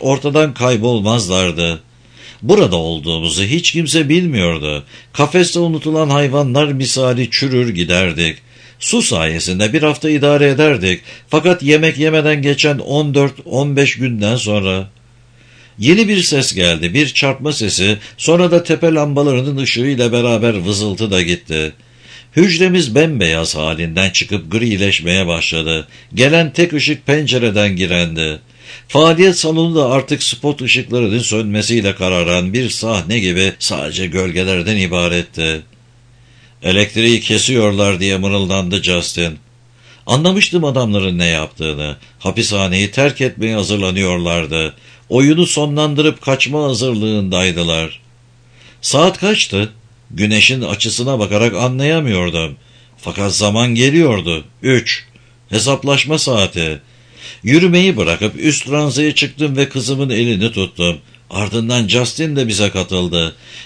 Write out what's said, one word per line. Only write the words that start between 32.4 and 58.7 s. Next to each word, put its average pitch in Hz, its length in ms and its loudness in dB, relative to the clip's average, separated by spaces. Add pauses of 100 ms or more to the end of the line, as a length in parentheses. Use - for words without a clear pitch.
bir 120 180 -2
sahne 110 480 -2
gibi 92 400 0
sadece 87 480 -6
gölgelerden 92 720 -2
ibaretti. 87 840 -2 (1000)
"Elektriği 110 580 2
kesiyorlar." 104 800 0
diye 98 160 -2
mırıldandı 95 640 -2
Justin. 85 560 -4 (680)
Anlamıştım 175 580 2
adamların 104 540 0
ne 87 80 2
yaptığını. 78 720 -4 (220)
Hapishaneyi 98 720 -2
terk 135 300 0
etmeye 110 340 -2
hazırlanıyorlardı. 90 1200 -2 (340)
Oyunu 151 380 4
sonlandırıp 151 720 0
kaçma 135 440 0
hazırlığındaydılar. 95 1400 -2 (840)
Saat 170 360 2
kaçtı? 107 540 -2 (380)
Güneşin 107 520 2
açısına 113 560 -2
bakarak 104 360 0
anlayamıyordum. 110 1000 -2 (420)
Fakat 95 360 -4
zaman 113 400 0
geliyordu. 117 720 2 (180)
Üç. 123 420 0 (440)
Hesaplaşma 139 720 0
saati. 90 640 -2 (600)
Yürümeyi 175 540 4
bırakıp 90 420 0
üst - 320 -2